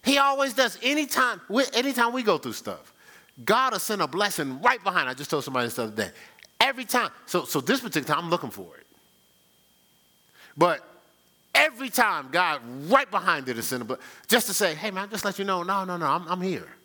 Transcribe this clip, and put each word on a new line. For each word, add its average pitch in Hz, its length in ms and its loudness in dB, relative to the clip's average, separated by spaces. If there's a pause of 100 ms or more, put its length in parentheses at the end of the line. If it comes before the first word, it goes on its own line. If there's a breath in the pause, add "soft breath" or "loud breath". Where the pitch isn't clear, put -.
He 277 140 4
always 277 360 2
does. 247 280 2
Anytime 254 640 0
we, 247 240 2
anytime 240 400 2
we 254 100 -4
go 190 160 4
through 117 140 -6
stuff, - 400 -10 (520 loud breath)
God 247 280 2
will 190 80 -4
send 202 220 -2
a 151 40 2
blessing 151 560 -2
right 247 200 4
behind. 180 260 0
I 127 60 -4
just 139 160 -10
told 147 140 0
somebody 127 220 -2
this 117 80 -6
the 120 100 -4
other 107 120 -8
day. 101 140 -4 (500 loud breath)
Every 254 240 2
time. 226 260 0 (160)
So, 175 180 -2
so - 160 -2
this 220 200 0
particular 151 340 -2
time, 170 100 -2
I'm 165 60 -6
looking 160 200 -2
for 92 260 -16
it. - 100 -20 (1700 loud breath)
But 156 240 4 (760)
every 262 360 2
time, 175 400 2
God 160 300 2 (280)
right 269 220 4
behind 170 380 2
it 117 100 -2
is 113 80 -4
sending 123 200 -4
a 127 80 -4
ble-, - 80 -10 (240 loud breath)
just 233 200 4
to 196 80 -4
say, 175 200 2
"Hey, 196 160 -6
man, 196 200 -6
just 214 140 -6
let 196 140 -2
you 196 60 -4
know, 185 180 0
no, 190 220 -2
no, 180 120 -6
no, 165 100 -2
I'm, 160 220 0
I'm 180 120 -4
here." 180 280 -4 (160)